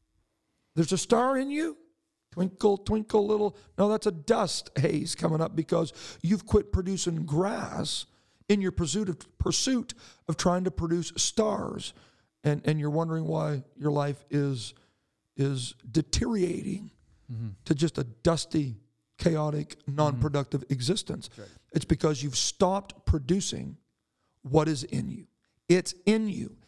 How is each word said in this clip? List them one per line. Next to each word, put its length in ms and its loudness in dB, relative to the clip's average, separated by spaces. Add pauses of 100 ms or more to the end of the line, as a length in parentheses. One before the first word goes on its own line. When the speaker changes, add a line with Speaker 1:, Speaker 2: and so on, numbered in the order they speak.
(760)
Speaker 1:
There's 180 2
a 60 2
star 400 2
in 120 -2
you? 260 -2 (560)
Twinkle, 460 2
twinkle, 500 0
little. 280 0 (220)
No, 100 6
that's 180 0
a 60 2
dust 640 -2
haze 380 0
coming 260 0
up 140 -4
because 380 0 (280)
you've 260 0
quit 260 2
producing 540 -2
grass 800 -4 (420)
in 120 6
your 120 0
pursuit 360 -2
of, 300 -8
pursuit 560 0 (320)
of 100 -2
trying 280 2
to 80 -2
produce 440 -2
stars. 800 -2 (480)
And, 240 2
and 120 2
you're 120 -2
wondering 340 0
why 380 -2 (140)
your 160 0
life 380 0
is, 440 -2 (640)
is 380 -2 (160)
deteriorating 1000 0 (420)
Speaker 2:
Mm-hmm. 160 -6 (160)
Speaker 1:
to 100 2
just 220 0
a 80 -2
dusty, 720 0 (400)
chaotic, 600 -2
Speaker 2:
Mm-hmm. 180 -8
Speaker 1:
non-productive 720 2
existence. 600 -2
Speaker 2:
That's 100 -20
right. 100 -16 (240)
Speaker 1:
It's 140 0
because 360 2
you've 140 -4
stopped 680 0
producing 720 0 (640)
what 260 2
is 160 -4
in 240 -4
you. 180 -12 (440)
It's 240 4 (100)
in 240 4
you. 400 -8